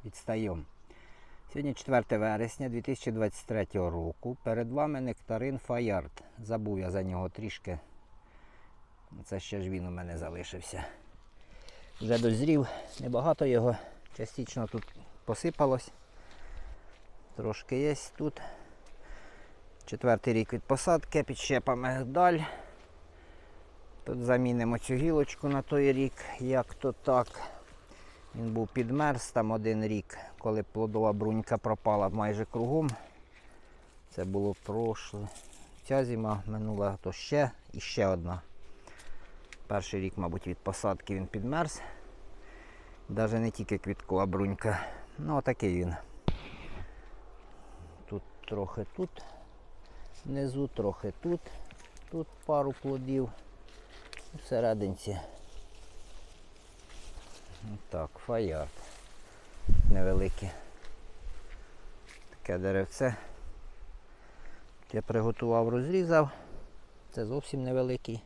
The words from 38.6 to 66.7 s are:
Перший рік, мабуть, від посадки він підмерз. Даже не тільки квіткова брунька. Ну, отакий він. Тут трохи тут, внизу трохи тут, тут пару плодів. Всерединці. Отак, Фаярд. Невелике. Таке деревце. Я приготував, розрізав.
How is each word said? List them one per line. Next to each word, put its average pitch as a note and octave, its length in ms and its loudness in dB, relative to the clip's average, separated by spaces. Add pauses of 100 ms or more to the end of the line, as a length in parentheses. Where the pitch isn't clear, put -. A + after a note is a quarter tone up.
Перший G2+ 340 -2
рік, F#2+ 160 -2
мабуть, F2+ 300 -2
від F2+ 100 -4
посадки G2 580 -2
він F#2+ 120 -2
підмерз. C#3+ 540 -2 (1300)
Даже A2 300 2
не A2+ 120 2
тільки G2+ 260 -2
квіткова F#2+ 480 0
брунька. G2 540 0 (380)
Ну, D3+ 200 0
отакий A#2 380 2
він. F2 200 0 (2000)
Тут G2+ 180 -8 (240)
трохи G2+ 380 -4 (100)
тут, F#3 140 -2 (1160)
внизу C#3 420 -2
трохи G2+ 540 -2
тут, E3+ 200 0 (720)
тут E3 160 -4 (180)
пару C#3+ 360 4
плодів. C3 480 0 (1120)
Всерединці. G#2 760 0 (2500)
Отак, D#2+ 360 -6 (160)
Фаярд. E2+ 440 0 (1200)
Невелике. F#2+ 600 8 (1800)
Таке - 280 -4
деревце. F#2+ 580 2 (1800)
Я G#2+ 80 2
приготував, A2+ 680 4
розрізав. D#3+ 600 4 (800)